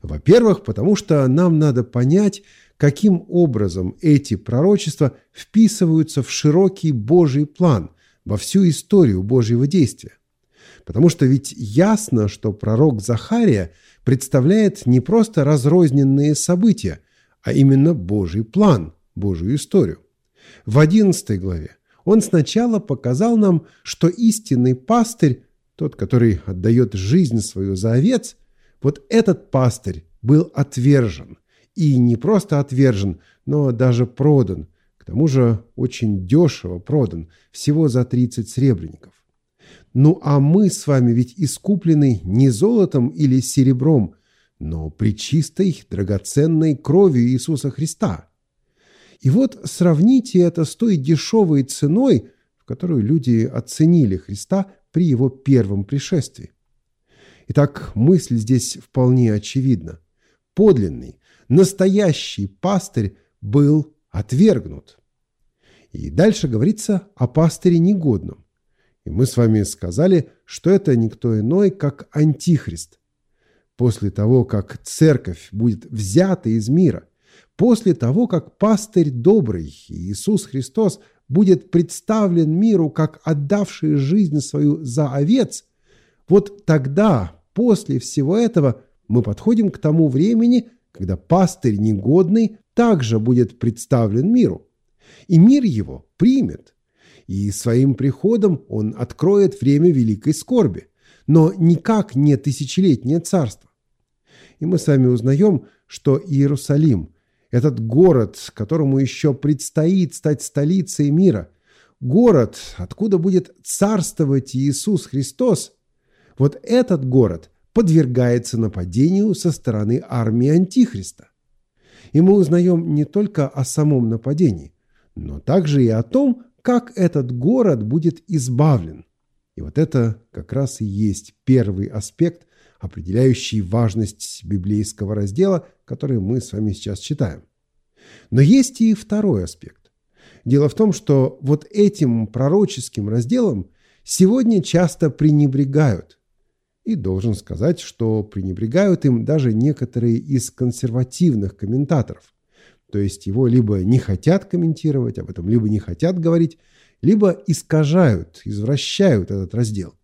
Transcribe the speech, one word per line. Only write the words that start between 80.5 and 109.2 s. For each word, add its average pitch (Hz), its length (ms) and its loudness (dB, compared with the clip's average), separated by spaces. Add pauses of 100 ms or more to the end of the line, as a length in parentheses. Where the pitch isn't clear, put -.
будет 185 440 2
представлен 170 800 0
миру 180 380 0
как 156 340 -4
отдавший 156 720 -2
жизнь 151 420 0
свою 147 460 -2
за 131 280 -4
овец, 151 520 -2 (640)
вот - 360 0
тогда, 143 800 0 (100)
после 202 460 0
всего 143 380 -2
этого, 185 460 0 (260)
мы 113 140 2
подходим 202 480 0
к - 80 -14
тому 156 300 2
времени, 226 600 2 (240)
когда 92 240 -6
пастырь 160 640 0
негодный 160 800 0 (160)
также 143 460 0
будет 120 400 0
представлен 117 720 -2
миру. 196 360 0 (600)
И 170 100 4
мир 254 240 6
его 107 540 -4
примет. 240 580 -2 (540)
И 101 240 -4
своим 127 420 0
приходом 180 720 -2
он 107 300 -6
откроет 190 600 0
время 143 320 2
великой 120 420 0
скорби, 190 540 -2 (400)
но 160 280 6
никак 175 600 0
не 143 200 2
тысячелетнее 143 840 -2
царство. 156 500 -6 (880)
И 151 80 -8
мы 175 120 0
с 135 100 -4
вами 131 180 2
узнаем, 131 600 0 (200)
что - 380 -2
Иерусалим, 139 920 0 (380)
этот 120 320 0
город, 127 540 2 (160)
которому 135 440 -2
еще 135 360 -2